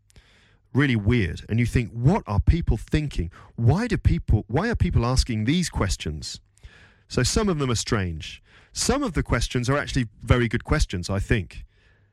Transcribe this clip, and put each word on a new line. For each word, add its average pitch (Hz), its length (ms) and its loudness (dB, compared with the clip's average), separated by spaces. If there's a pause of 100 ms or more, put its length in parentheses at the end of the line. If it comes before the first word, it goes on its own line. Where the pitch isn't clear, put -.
(760)
really 131 220 2
weird, 101 520 0
and 107 100 0
you 120 80 2
think, 117 260 0
"What 143 340 2
are 104 140 0
people - 360 4
thinking? 143 540 -4 (240)
Why 147 320 2
do 214 100 0
people, - 520 2
why 202 200 0
are 233 80 0
people 123 300 2
asking 120 380 0
these 156 260 0
questions?" 82 720 -4 (680)
So - 140 -2
some 214 260 0
of 170 100 0
them 135 120 0
are 113 60 0
strange. 90 680 -4 (300)
Some 269 300 -2
of 233 100 -2
the 139 100 -2
questions 123 460 -2
are 139 80 2
actually 131 320 -2 (140)
very 120 260 4
good 117 160 -2
questions, 101 460 -2
I 98 80 0
think. - 480 -4 (460)